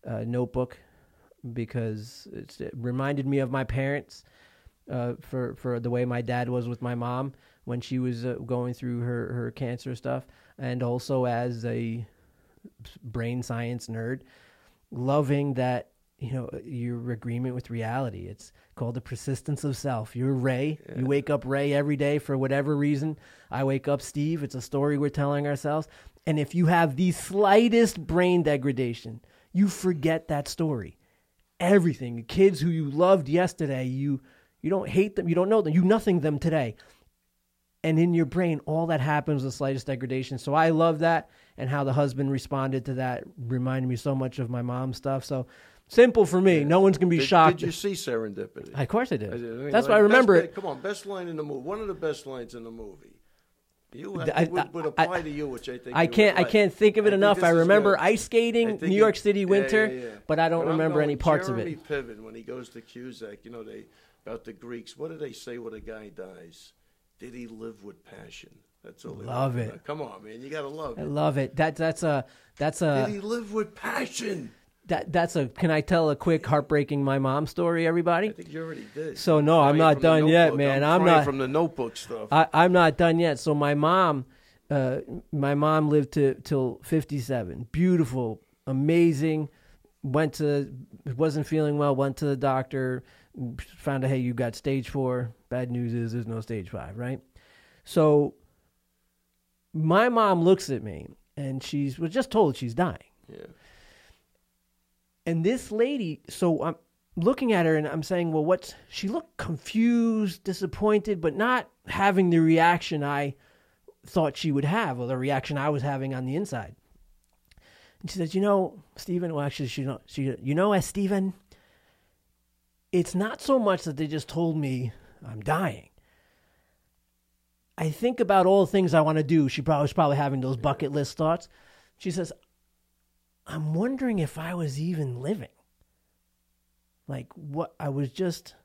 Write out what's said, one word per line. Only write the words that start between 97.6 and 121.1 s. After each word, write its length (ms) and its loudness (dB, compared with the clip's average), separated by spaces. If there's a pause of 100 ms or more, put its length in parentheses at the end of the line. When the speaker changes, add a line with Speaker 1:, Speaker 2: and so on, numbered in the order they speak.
Speaker 1:
So 500 2 (1400)
my 360 4
mom 340 4
looks 260 4
at 140 -4
me, 240 -10 (280)
and 280 -6
she's, 360 -4
was 120 -4
just 200 -2
told 260 2
she's 160 -6
dying. 240 -2 (340)
Speaker 2:
Yeah. 140 -18 (1800)
Speaker 1:
And 200 0
this 260 0
lady, 580 -2
so 340 0
I'm 120 -4 (400)
looking 380 2
at 120 4
her, 100 4
and 120 0
I'm 160 -4
saying, 280 -2
"Well, 140 0
what's," 280 0 (160)
she 200 -8
looked 280 -8
confused, 1080 0
disappointed, 760 -2
but 160 0
not 340 0 (180)
having 420 2
the 100 6
reaction 640 4
I 320 -4 (720)
thought 320 0
she 140 -2
would 140 0
have, 340 -2
or 80 -6
the 100 -4
reaction 400 -2
I 120 -2
was 140 -2
having 300 -4
on 120 -6
the 100 -4
inside. 400 -6 (1300)
And 80 -12
she 80 -10
says, 160 -4
"You 80 0
know, 400 0 (140)
Stephen," 380 -4
well, 120 -2
actually, 220 -6
she, 200 -6 (180)
she, 360 -4
"You 140 -2
know, 180 2
uh, 60 2
Stephen, 540 -2 (1600)